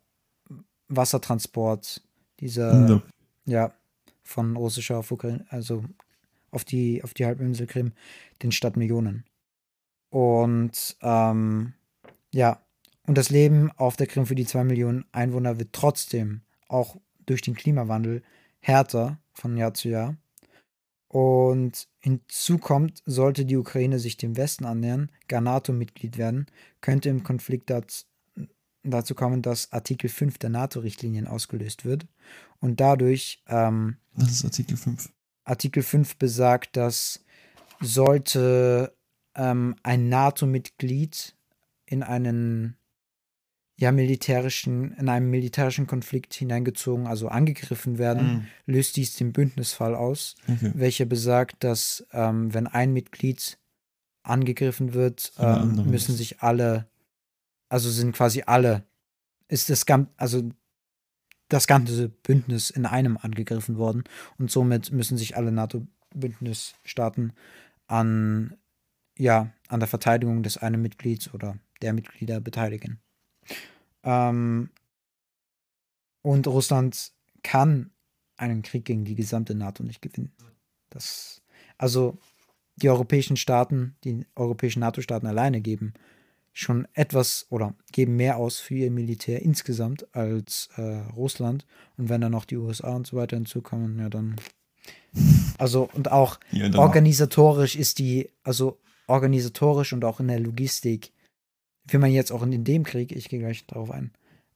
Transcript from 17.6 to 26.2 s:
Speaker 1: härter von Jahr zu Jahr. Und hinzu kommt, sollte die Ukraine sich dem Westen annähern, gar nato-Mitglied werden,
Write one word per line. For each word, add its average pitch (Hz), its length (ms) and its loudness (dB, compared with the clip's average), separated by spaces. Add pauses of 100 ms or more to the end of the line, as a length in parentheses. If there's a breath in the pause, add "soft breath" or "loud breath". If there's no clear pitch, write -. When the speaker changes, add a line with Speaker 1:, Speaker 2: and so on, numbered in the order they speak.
Speaker 1:
härter 135 580 2 (160)
von 120 240 -6
Jahr 113 160 -2
zu - 160 -6
Jahr. 117 260 -4 (920 soft breath)
Und 127 800 2 (100)
hinzu - 600 -2
kommt, 151 460 0
sollte 135 380 0
die 131 140 0
Ukraine 131 420 -2
sich 117 160 -6
dem 117 220 -6
Westen 139 260 -4
annähern, 120 480 -4 (160 soft breath)
gar 120 140 -2
nato-Mitglied 120 760 -4
werden, 120 280 -4 (340 soft breath)